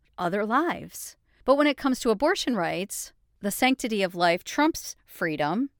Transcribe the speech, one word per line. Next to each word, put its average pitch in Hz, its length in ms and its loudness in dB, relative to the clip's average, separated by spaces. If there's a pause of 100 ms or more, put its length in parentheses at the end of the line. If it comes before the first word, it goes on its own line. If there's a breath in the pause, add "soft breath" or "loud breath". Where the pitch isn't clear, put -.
(180)
other 185 280 -2
lives. 254 720 -4 (300)
But 269 100 6
when 294 120 4
it 285 100 0
comes 262 240 -2
to 247 80 2
abortion 277 460 0
rights, 170 580 -4 (280)
the 202 80 -4
sanctity 233 540 0
of 180 100 -2
life 175 300 2
trumps - 640 -2
freedom 170 640 -2 (100)